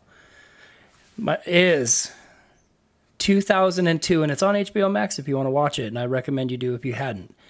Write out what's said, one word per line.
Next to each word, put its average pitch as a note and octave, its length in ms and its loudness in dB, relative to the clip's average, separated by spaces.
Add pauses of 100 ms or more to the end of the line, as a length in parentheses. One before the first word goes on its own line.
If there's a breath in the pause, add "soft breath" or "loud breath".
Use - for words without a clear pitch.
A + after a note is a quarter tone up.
(1160 soft breath)
My, D#3+ 280 -2
is E3+ 640 2 (1080 soft breath)
two G3+ 200 4
thousand F#3+ 480 2
and E3 140 2
two, D#3+ 220 2
and D3 80 0
it's C3+ 120 -4
on G3+ 120 2
H G3+ 180 -2
B G#3 80 0
O G3 80 2
Max G3+ 300 -2
if C#3 80 -10
you C#3 100 0
wanna C3+ 140 -2
watch C#3+ 280 0
it, A#2 80 -6
and A#2 120 -6
I B2 80 -4
recommend C3 440 -2
you B2+ 60 -6
do B2 160 -4
if A#2+ 120 -8
you B2 80 -6
hadn't. A#2 420 -8 (140 soft breath)